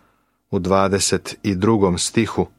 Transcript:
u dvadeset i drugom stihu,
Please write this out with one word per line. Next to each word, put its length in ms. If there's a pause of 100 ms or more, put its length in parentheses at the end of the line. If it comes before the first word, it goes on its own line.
(520)
u 80
dvadeset 840
i 120
drugom 420
stihu, 440 (180)